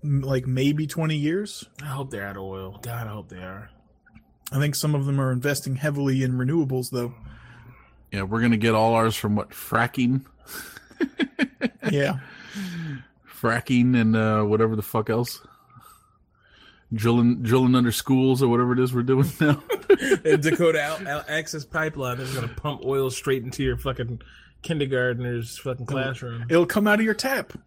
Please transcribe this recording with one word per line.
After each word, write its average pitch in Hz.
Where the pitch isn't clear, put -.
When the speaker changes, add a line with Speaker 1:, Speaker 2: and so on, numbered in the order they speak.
Speaker 1:
m-, 139
like, 131
maybe 143
twenty 156
years. 170
Speaker 2:
I 147
hope 135
they're 101
out 98
of 98
oil. 95
God, 117
I 107
hope 104
they -
are. 98
Speaker 1:
I 139
think 147
some 151
of 139
them 139
are 131
investing 135
heavily 139
in 127
renewables, 131
though. 120
Speaker 3:
Yeah, 98
we're 107
gonna 117
get 110
all 113
ours 113
from 104
what, -
fracking? 123
<laughs> 320
Speaker 1:
Yeah. 139
Speaker 3:
Fracking 123
and, 113
uh, 110
whatever 110
the 107
fuck 110
else. 117
Drilling, 117
drilling 127
under 123
schools 131
or 131
whatever 123
it 123
is 127
we're 120
doing 131
now. 147
<laughs> 480
Speaker 2:
The -
Dakota 160
Al-, 160
Al-, 143
Access 156
Pipeline 143
is 131
gonna 117
pump -
oil 135
straight 131
into 127
your 127
fucking 120
kindergartner's 123
fucking 127
classroom. 127
Speaker 1:
It'll 170
come 208
out 208
of 220
your 220
tap. 262